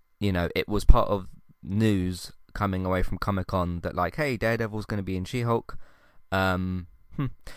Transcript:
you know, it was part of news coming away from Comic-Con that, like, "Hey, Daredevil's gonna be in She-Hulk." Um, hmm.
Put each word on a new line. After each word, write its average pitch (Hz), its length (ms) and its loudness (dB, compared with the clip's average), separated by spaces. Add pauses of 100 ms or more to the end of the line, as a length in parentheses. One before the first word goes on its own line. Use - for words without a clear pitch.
(200)
you 101 100 0
know, 87 240 0
it - 140 -2
was 101 160 0
part - 240 10
of 95 180 -2 (380)
news 95 680 0 (240)
coming 92 320 -2
away 92 160 2
from - 160 -2
Comic-Con 90 600 -2
that, 85 160 -8
like, 87 180 -2
"Hey, 143 220 -2
Daredevil's 110 500 -2
gonna 101 160 -4
be 92 140 -4
in 92 80 -4
She-Hulk." 117 520 -2 (540)
Um, 92 560 0 (300)
hmm. 139 100 -2 (300)